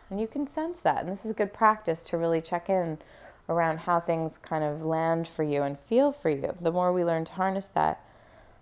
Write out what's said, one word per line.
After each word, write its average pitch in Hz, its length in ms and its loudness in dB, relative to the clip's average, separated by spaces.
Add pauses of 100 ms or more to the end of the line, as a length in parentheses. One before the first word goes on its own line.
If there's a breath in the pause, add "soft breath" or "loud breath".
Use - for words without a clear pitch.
And 196 80 -6
you 220 80 -2
can 277 220 -4
sense 330 320 -6
that. 147 220 0
And 170 80 -6
this 196 160 -6
is 220 80 -4
good 202 180 -2
practice 214 540 2
to 170 120 -2
really 165 220 2
check 170 300 -4
in 170 300 0 (500 loud breath)
around 165 300 2
how 170 200 2
things 165 380 -2
kind 156 260 -4
of 151 220 -2
land 165 420 0
for - 160 -4
you 143 200 0
and 143 140 -4
feel 269 360 2
for 170 160 -2
you. 139 320 -2
The 170 100 0
more 180 220 2
we 180 100 2
learn 165 220 0
to - 80 -12
harness 190 340 -2
that, - 340 0 (600 soft breath)